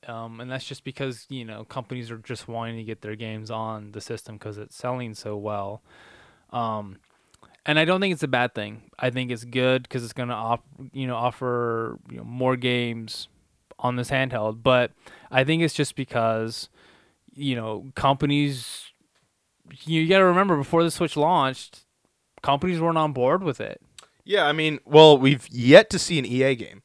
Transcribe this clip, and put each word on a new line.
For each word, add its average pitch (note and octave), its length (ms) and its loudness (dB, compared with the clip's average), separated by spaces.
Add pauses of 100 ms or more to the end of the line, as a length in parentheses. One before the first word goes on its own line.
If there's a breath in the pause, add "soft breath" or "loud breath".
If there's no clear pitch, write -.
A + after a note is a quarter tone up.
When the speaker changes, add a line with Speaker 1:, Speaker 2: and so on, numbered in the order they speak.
Speaker 1:
um, A2+ 320 -12
and B2+ 100 -12
that's C3 140 -8
just - 200 -16
because, C3 440 -10
you C3 160 -12
know, A2 200 -16
companies A#2+ 460 -10
are A#2 60 -12
just A2+ 320 -12
wanting A2+ 300 -8
to A2 60 -12
get G#2+ 180 -12
their G#2+ 140 -10
games A2 340 -10
on A2 420 -10
the G#2 80 -14
system A2 380 -12
'cause G#2 180 -12
it's G#2 180 -18
selling B2 380 -8
so G#2 240 -10
well. G#2 460 -8 (680 soft breath)
Um, G#2+ 460 -6 (720)
and D3+ 120 2
I D#3+ 60 4
don't F#3 160 2
think F#3+ 140 0
it's D3 80 -6
a D3+ 60 -4
bad B2 260 0
thing. G#2+ 280 -10 (160)
I B2+ 120 -2
think B2 200 -4
it's A#2 140 -8
good B2+ 440 0
'cause B2 140 -6
it's A2+ 120 -12
gonna B2 200 -6
off-, A2+ 280 -4 (300)
you C3+ 140 -6
know, B2 80 -4
offer, A#2+ 840 -4 (120)
you B2+ 60 -14
know, A2+ 80 -14
more B2+ 320 0
games A#2+ 720 -4 (500)
on B2 180 -2
this B2 140 -4
handheld. A#2+ 520 -2
But B2 300 4 (380 soft breath)
I C3 140 2
think D#3+ 180 0
it's D#3+ 120 0
just C#3+ 200 -4
because, A2+ 760 -4 (680)
you C#3 200 -4
know, A2+ 400 -8
companies, C#3+ 1000 -2 (920)
you D#3+ 240 0
gotta F#3+ 160 6
remember, F3+ 320 4
before E3 260 2
the E3+ 80 2
Switch - 260 -4
launched, D3 640 0 (640)
companies D#3+ 380 0
weren't E3 180 0
on D3+ 140 0
board C3+ 300 2
with D#3 180 -6
it. - 200 -10 (440)
Speaker 2:
Yeah, F#3 220 2
I D3 60 2
mean, D#3 320 0
well, D3+ 340 10
we've C3+ 300 4
yet C3 420 8
to F#3+ 80 0
see E3+ 200 -2
an B2+ 80 -4
E B2 160 0
A C3+ 120 2
game. G#2+ 300 -14